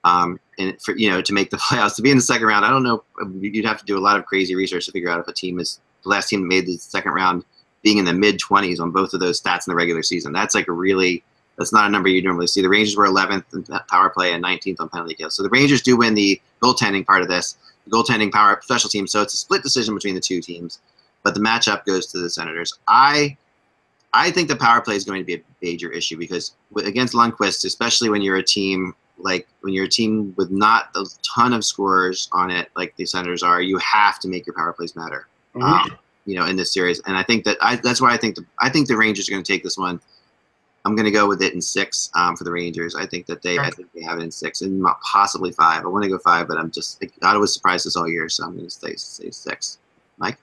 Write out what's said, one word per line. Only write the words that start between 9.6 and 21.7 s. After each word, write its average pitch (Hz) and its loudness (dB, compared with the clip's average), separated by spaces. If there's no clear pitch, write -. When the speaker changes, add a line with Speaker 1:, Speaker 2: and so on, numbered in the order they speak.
Speaker 1:
in - -6
the 85 -2
regular 85 0
season. 78 -4
That's, 95 -2
like, 92 0
a 90 -4
really, 92 0
that's - -4
not 107 6
a 101 2
number 98 2
you 92 4
normally 87 0
see. 98 0
The 92 2
Rangers 104 2
were 101 4
eleventh 95 0
in 92 -8
p-, - -16
power 92 4
play 90 0
and 85 -4
nineteenth 90 -4
on 80 -8
penalty 85 -10
kill. 78 -10
So - -6
the 98 -2
Rangers 135 6
do 123 6
win 117 4
the 101 4
goaltending 107 2
part 92 6
of 87 -2
this, 90 -2
the 95 -16
goaltending 110 2
power 104 4
special - 0
teams. 98 -4
So 104 2
it's 101 -2
a - -4
split - -2
decision 113 0
between 95 -4
the 90 -4
two 87 -4
teams, 85 -14
but 92 0
the 101 -4
matchup 110 0